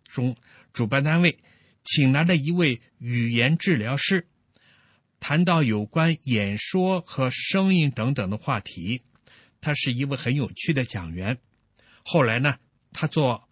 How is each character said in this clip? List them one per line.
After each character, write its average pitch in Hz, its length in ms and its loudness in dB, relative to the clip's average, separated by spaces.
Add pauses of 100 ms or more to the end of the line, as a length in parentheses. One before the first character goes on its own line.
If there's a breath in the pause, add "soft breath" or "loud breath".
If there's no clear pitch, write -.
中， 127 300 -4 (340 soft breath)
主 117 160 -2
办 135 160 0
单 156 180 2
位 175 180 2 (440 soft breath)
请 135 300 4
来 147 100 2
了 175 140 4
一 143 140 -2
位 160 280 0 (200 soft breath)
语 120 340 -2
言 123 240 4
治 185 180 0
疗 117 220 -2
师， 180 320 0 (920 soft breath)
谈 156 240 0
到 170 180 2
有 110 240 0
关 165 380 0
演 104 340 0
说 185 440 -2
和 131 280 -4
声 190 460 0
音 151 160 2
等 113 220 -2
等 104 160 -2
的 104 80 -4
话 110 240 -4
题。 101 400 -8 (580 soft breath)
他 151 140 -2
是 143 180 -2
一 123 140 -2
位 139 100 -4
很 123 220 -2
有 123 160 -2
趣 - 180 -4
的 131 140 0
讲 87 280 -8
员。 98 240 -4 (680 soft breath)
后 160 180 2
来 117 160 2
呢， 139 200 0 (340)
他 - 140 -4
做 131 440 -2